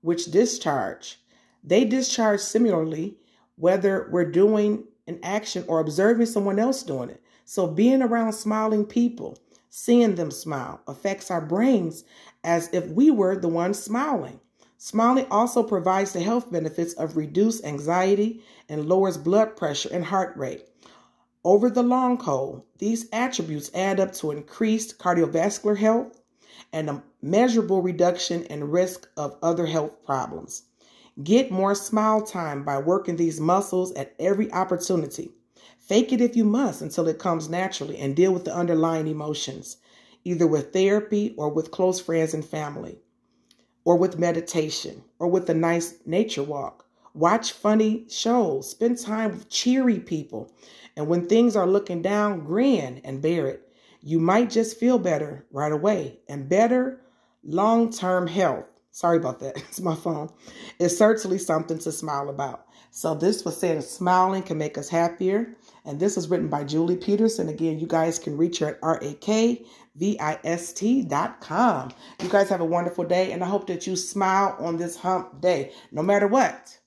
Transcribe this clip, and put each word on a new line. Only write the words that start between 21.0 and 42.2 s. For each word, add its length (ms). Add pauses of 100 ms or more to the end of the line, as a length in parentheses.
Over 260
the 120
long 360
haul, 480 (120)
these 340
attributes 640
add 240
up 160
to 160
increased 680
cardiovascular 800
health 440 (520)
and 180
a 120 (200)
measurable 580
reduction 640
in 260
risk 460
of 260
other 240
health 380
problems. 600 (580)
Get 280
more 240
smile 480
time 420
by 140
working 380
these 240
muscles 520
at 260
every 340
opportunity. 800 (460)
Fake 340
it 80
if 160
you 80
must 360
until 260
it 120
comes 320
naturally, 480
and 180
deal 160
with 120
the 100
underlying 520
emotions, 720 (480)
either 220
with 260
therapy 640
or 140
with 220
close 280
friends 320